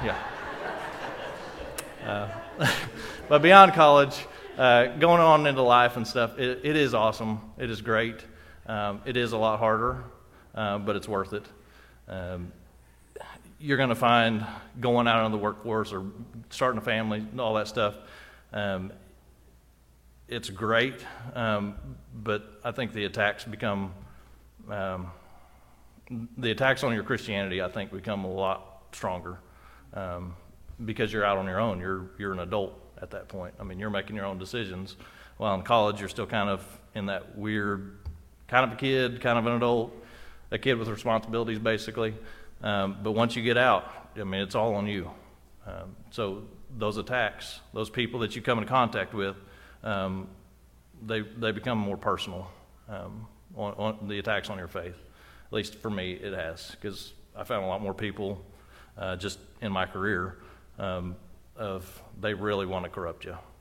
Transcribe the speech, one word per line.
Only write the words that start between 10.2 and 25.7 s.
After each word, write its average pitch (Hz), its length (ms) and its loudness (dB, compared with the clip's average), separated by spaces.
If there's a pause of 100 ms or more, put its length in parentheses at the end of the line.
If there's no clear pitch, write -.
uh, 104 240 -2
but 104 160 -2
it's 98 140 -6
worth 98 240 -2
it. 104 120 -8 (600)
Um, 90 460 -8 (1040)
you're 139 180 2
gonna 127 200 4
find 113 500 6 (340)
going 120 280 4
out 113 180 6
into 107 100 0
the 104 60 -2
workforce 107 500 -2
or 95 120 -6 (460)
starting 127 280 2
a 110 60 -6
family 110 340 0
and 107 220 -8
all 110 140 2
that 107 120 2
stuff, 104 300 0 (560)
um, 98 400 -2 (1400)
it's 117 200 -8
great, 113 560 0 (300)
um, 104 400 0 (400)
but 104 480 -6
I 120 80 -4
think 117 220 -6
the 104 120 -2
attacks 101 400 0
become, 101 480 -4 (800)
um, 92 400 -6 (1300)